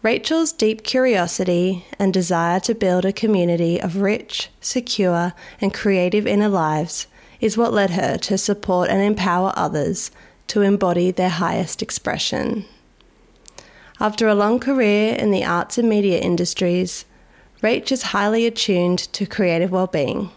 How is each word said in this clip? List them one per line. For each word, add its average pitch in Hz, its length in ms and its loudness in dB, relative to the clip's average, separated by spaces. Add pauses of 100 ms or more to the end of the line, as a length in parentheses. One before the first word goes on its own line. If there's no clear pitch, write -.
Rachel's 311 520 0
deep 214 320 0
curiosity 185 1000 0 (140)
and 190 160 2
desire 175 460 0
to 226 140 -2
build 180 300 2
a 196 80 2
community 175 680 2
of 170 160 -4
rich, - 520 -2 (120)
secure, 180 760 -2 (260)
and 196 140 -2
creative 196 500 2
inner 208 240 2
lives 160 600 -2 (320)
is 214 180 -2
what 233 140 2
led 196 180 2
her 165 260 -2
to 190 220 -2
support 190 520 0
and 196 120 2
empower 190 540 0
others 160 560 -2 (340)
to - 160 0
embody 185 480 2
their 185 180 0
highest 170 540 -4
expression. - 840 -4 (1300)
After 214 300 0
a 208 80 4
long 214 240 2
career 214 560 2
in 208 160 0
the 190 120 0
arts - 340 -2
and 233 100 2
media 202 320 2
industries, 175 840 0 (560)
Rach - 300 0
is 262 240 -2
highly 220 320 2
attuned 180 540 0
to - 260 -6
creative 180 460 0
well-being. 180 640 -2